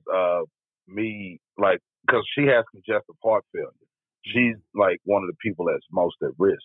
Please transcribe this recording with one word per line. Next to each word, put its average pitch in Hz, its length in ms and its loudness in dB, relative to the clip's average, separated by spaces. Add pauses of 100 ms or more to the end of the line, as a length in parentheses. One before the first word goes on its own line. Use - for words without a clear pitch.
(120)
uh, 87 280 2 (480)
me, 101 520 -8 (160)
like, 95 220 2 (320)
'cause 110 140 2 (100)
she 147 120 2
has 120 260 4
congestive 101 500 -6
heart 110 300 2
failure. 78 180 -8 (540)
She's, 120 320 0 (180)
like, 95 300 0
one 101 180 0
of 90 60 -6
the 85 120 -8
people 90 260 -4
that's 78 260 -2
most 87 300 -2
at 73 160 -4
risk. 95 260 2